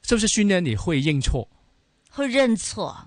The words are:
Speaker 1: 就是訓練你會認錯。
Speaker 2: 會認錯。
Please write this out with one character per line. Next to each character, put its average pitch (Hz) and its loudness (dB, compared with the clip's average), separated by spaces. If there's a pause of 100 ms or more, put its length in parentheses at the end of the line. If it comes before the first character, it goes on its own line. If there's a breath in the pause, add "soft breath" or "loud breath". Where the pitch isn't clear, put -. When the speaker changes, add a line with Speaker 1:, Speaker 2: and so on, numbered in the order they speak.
Speaker 1:
就 240 0
是 214 0
訓 208 2
練 196 4
你 139 0
會 151 0
認 143 0
錯。 123 -2 (640)
Speaker 2:
會 285 -4
認 254 2
錯。 - -8 (120)